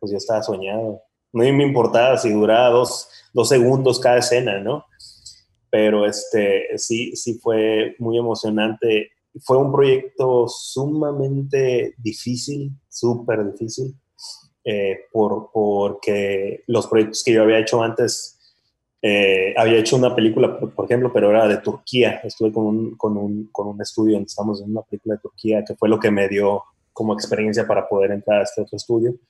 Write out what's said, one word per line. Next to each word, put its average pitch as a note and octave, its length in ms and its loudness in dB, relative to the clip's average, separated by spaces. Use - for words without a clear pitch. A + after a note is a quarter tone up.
pues G2+ 120 -8
yo G2 60 -4
estaba G#2+ 240 -2
soñado. G#2 600 -6
No A#2 80 0
me C#3 220 4
importaba A#2+ 520 2
si A#2 140 -2
duraba A2 400 4
dos, A#2+ 380 0
dos A#2 140 2
segundos C3 520 4
cada B2 180 4
escena, A#2+ 420 0
¿no? B2+ 240 -6
Pero G#2+ 360 4
este, G2+ 600 0
sí, A#2 400 -6
sí A#2 260 -6
fue A2 560 0
muy A#2 200 -2
emocionante. A2 920 -2
Fue B2+ 160 2
un C#3 160 2
proyecto C3 760 2
sumamente C3+ 1500 -2
difícil, B2 760 -8
súper A#2 600 -2
difícil, A2 440 -10
eh, G2+ 480 -4
por, G#2 400 0
porque G2+ 1160 -2
los A2+ 200 -2
proyectos A2 380 0
que A#2+ 80 2
yo A2 100 6
había A2 180 6
hecho A2+ 220 0
antes, A2+ 560 -4
eh, G2 560 2
había A2+ 220 6
hecho A2 180 2
una B2 180 4
película, A2+ 460 2
por, A2 140 -8
por G2+ 100 -4
ejemplo, B2 300 0
pero G2+ 160 4
era G#2+ 180 6
de G2+ 80 2
Turquía. A2+ 640 -2
Estuve G#2+ 300 -2
con A2 140 -2
un, A2 320 -2
con G#2+ 180 -2
un, G#2 340 -6
con G#2 180 -8
un G#2 120 -12
estudio G#2+ 360 0
donde G2+ 100 -6
estábamos G#2 340 -6
en G2+ 100 -10
una A2 120 -6
película G#2 320 -8
de G#2 80 -8
Turquía, G#2+ 440 -2
que A2 100 -10
fue G#2+ 120 0
lo G#2+ 100 2
que G#2+ 120 0
me G2 180 0
dio G2+ 340 0
como G#2+ 220 -4
experiencia G#2+ 520 -2
para G2+ 220 -2
poder G2 220 2
entrar G#2 300 0
a - 40 0
este - 160 -6
otro G#2 160 -8
estudio. A#2+ 380 -2